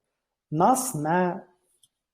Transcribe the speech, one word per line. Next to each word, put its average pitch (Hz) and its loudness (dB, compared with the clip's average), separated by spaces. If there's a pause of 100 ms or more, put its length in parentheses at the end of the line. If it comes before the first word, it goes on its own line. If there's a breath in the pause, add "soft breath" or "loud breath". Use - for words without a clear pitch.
(500)
нас 214 2
не 175 -2 (720)